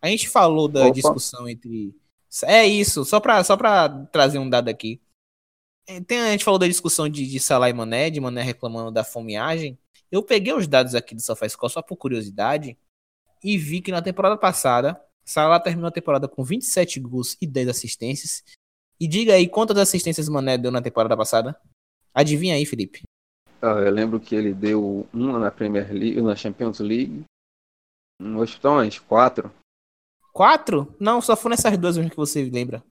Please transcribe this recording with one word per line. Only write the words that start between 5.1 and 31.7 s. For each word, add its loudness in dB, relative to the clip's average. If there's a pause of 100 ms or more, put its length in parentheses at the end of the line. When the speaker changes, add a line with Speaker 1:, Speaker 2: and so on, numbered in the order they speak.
Speaker 1:
É, -16
tem, -4
a 0
gente 0
falou 4
da 4
discussão -2
de, -6
de -6
Salah 2
e 0
Mané, -2
de -6
Mané -6
reclamando -8
da 0
fomeagem. -6 (340)
Eu 0
peguei 0
os -2
dados 4
aqui -4
do -12
SofaScore -6
só -8
por -12
curiosidade -4 (640)
e 0
vi -4
que -10
na -4
temporada 0
passada, 0 (220)
Salah 4
terminou -4
a -8
temporada -2
com -8
vinte -4
e -8
sete -2
gols -6
e -6
dez -2
assistências. -8 (560)
E -2
diga 4
aí 8
quantas 0
assistências 0
Mané 0
deu -2
na -2
temporada 0
passada? 0 (560)
Adivinha 2
aí, 0
Felipe. -8 (580)
Speaker 2:
Ah, 0
eu 4
lembro 0
que -6
ele 0
deu -2
uma -2
na 0
Premier -4
League, -2
na 0
Champions -8
League. -4 (960)
Hum, -8
hoje -2
estão 0
umas 0
quatro. 2 (800)
Speaker 1:
Quatro? 2
Não, 0
só 2
foi -4
nessas 0